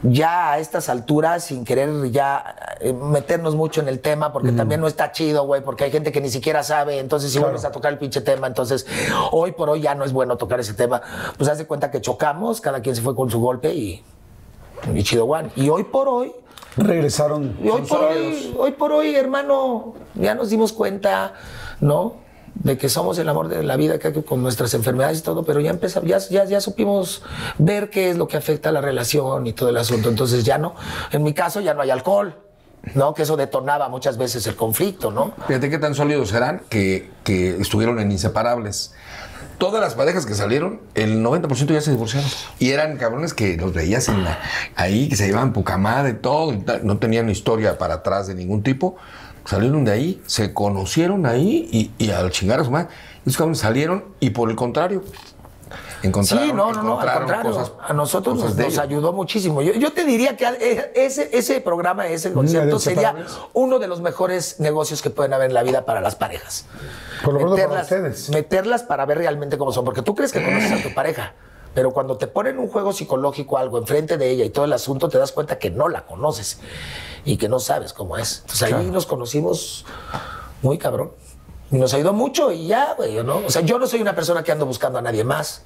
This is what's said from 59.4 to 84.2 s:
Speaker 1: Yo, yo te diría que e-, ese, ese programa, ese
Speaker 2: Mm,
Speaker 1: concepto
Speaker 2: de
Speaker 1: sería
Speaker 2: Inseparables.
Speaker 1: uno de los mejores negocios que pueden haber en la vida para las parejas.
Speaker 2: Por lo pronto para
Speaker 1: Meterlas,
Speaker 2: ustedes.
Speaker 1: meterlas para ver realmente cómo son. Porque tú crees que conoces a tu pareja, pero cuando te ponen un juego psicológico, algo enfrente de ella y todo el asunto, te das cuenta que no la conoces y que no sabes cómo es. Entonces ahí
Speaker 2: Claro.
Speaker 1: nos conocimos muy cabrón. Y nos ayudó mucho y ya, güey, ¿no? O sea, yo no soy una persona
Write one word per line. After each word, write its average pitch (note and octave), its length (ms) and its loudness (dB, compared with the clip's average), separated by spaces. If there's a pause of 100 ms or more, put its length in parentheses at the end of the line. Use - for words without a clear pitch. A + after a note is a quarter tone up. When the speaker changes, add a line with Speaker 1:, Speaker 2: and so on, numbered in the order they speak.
Speaker 1:
Yo, E3+ 100 4
yo C#4 200 2
te F4 120 0
diría B3+ 320 4
que B3 100 0
e-, B3 480 0
ese, C4 380 2
ese A#3 280 2
programa, F3 480 0
ese E3 220 -2
Speaker 2:
Mm, F3+ 40 -6
Speaker 1:
concepto D3+ 420 4
Speaker 2:
de C#3 60 0
Speaker 1:
sería E3+ 180 2 (100)
Speaker 2:
Inseparables. - 280 -10 (160)
Speaker 1:
uno B3+ 240 4
de G#3 100 -2
los F3 120 -6
mejores F3+ 600 -2
negocios D3+ 420 0
que C#3+ 80 -2
pueden C#3 220 0
haber C3 160 2
en C3 60 0
la A#2+ 80 4
vida B2+ 220 2
para A2 160 0
las - 160 -2
parejas. - 500 -8 (580)
Speaker 2:
Por C#3+ 100 2
lo C#3+ 60 2
pronto F3+ 160 4
para F#3+ 120 4 (140)
Speaker 1:
Meterlas, - 80 -4
Speaker 2:
ustedes. E3+ 400 -2
Speaker 1:
meterlas F#3+ 520 2
para C#3 240 -2
ver D3 120 2
realmente D3 400 -2
cómo C3+ 140 0
son. B2+ 120 0
Porque B2 180 -2
tú G#3 120 0
crees C#4 180 0
que E3 120 0
conoces G#3 280 0
a G#3+ 100 0
tu C3+ 120 -6
pareja, - 380 -2 (420)
pero C3 180 4
cuando C3+ 240 0
te D#3+ 120 -2
ponen C4 300 -2
un A#3+ 100 -2
juego G3+ 240 0
psicológico, C#3+ 640 -2
algo B2 200 -2
enfrente D3+ 400 0
de C3 120 2
ella C3 140 2
y A#2+ 60 -2
todo C#3+ 160 2
el D3 60 2
asunto, C3+ 360 -2
te C3 100 4
das C#3 140 2
cuenta D3+ 260 -4
que G2+ 120 -2
no B2+ 180 0
la - 180 -6
conoces A2 540 -4 (640)
y G#2 140 -2
que G#2+ 100 -2
no B2+ 100 2
sabes - 340 -2
cómo F#2 260 -10
es. - 240 -6
Entonces - 200 -4
ahí A2 120 2
Speaker 2:
Claro. A#2+ 180 0
Speaker 1:
nos F#3 140 0
conocimos D3+ 800 -2 (800)
muy C#3 160 2
cabrón. - 320 -4 (600)
Y C3+ 60 2
nos C3 160 4
ayudó D#3 180 4
mucho B3+ 400 2
y D#3+ 160 -6
ya, B3+ 280 2
güey, A2 280 -2
¿no? C#3+ 200 0
O - 60 -2
sea, E3 120 2
yo G#3 180 2
no B3+ 80 2
soy A#3 120 0
una G3+ 140 0
persona E3+ 300 0